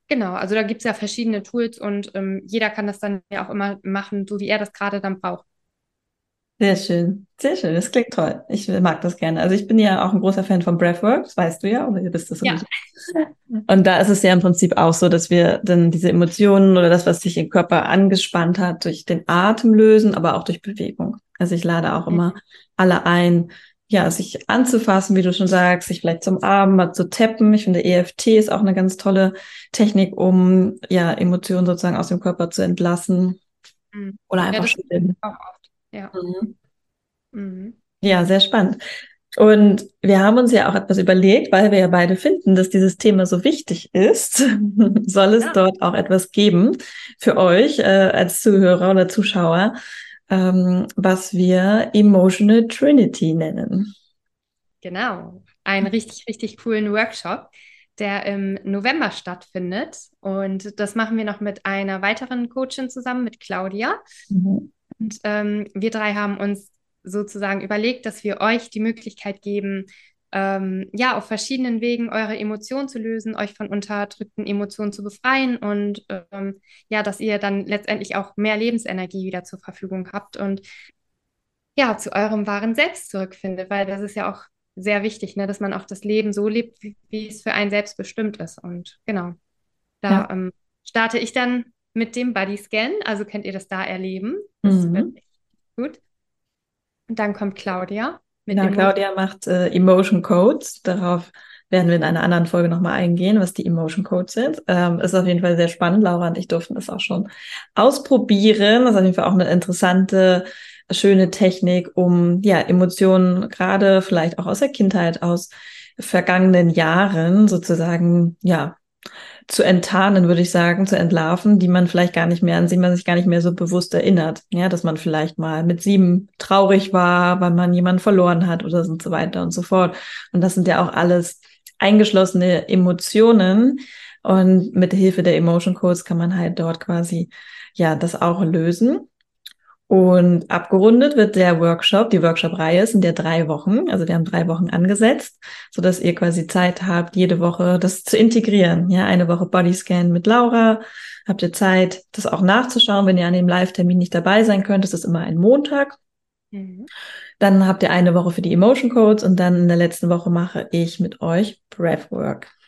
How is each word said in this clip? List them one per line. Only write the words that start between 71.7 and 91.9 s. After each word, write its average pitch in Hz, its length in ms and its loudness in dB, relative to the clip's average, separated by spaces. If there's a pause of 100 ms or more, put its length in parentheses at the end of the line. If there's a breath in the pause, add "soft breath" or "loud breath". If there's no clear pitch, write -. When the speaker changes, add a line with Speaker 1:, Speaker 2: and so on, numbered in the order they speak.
Speaker 1:
Wegen 233 280 -4
eure 214 280 -6
Emotionen 214 500 -10
zu 269 100 -14
lösen, 220 380 -10
euch 202 200 -8
von 208 120 -12
unterdrückten 208 800 -10
Emotionen 202 460 -8
zu 202 100 -18
befreien 254 540 -6
und, 202 500 -8
ähm, 196 540 -14 (260 soft breath)
ja, 214 160 -4
dass 202 160 -10
ihr 208 200 -4
dann 202 280 -6
letztendlich 208 480 -8
auch 196 220 -10
mehr 214 180 -2
Lebensenergie 196 720 -8
wieder 185 180 -10
zur 190 160 -20
Verfügung 185 540 -14
habt - 240 -14
und, 196 240 -6 (1160 loud breath)
ja, 233 200 0
zu - 160 -14
eurem 208 340 -4
wahren 208 280 -4
Selbst 330 340 -4
zurückfindet, 190 600 -10
weil 196 160 -4
das 196 160 -10
ist 202 140 -12
ja 196 160 -6
auch - 120 -16 (320)
sehr 202 280 -4
wichtig, 214 320 -10
ne, 202 100 -6
dass 196 140 -8
man 196 140 -6
auch 190 120 -10
das 196 180 -18
Leben 214 280 -2
so 202 160 -4
lebt, 233 340 -6
wie, 208 140 -20 (140)
wie 214 180 -12
es 214 160 -20
für 220 100 -6
einen 202 160 -2
selbst 208 280 -6
bestimmt 214 400 -8
ist. - 260 -14
Und 175 420 -16
genau, 180 280 -8 (680)
da, 202 100 -2
Speaker 2:
Ja. 196 200 0
Speaker 1:
ähm, 185 200 -8 (320)
starte 226 360 -2
ich 226 140 -8
dann 247 320 -4 (280)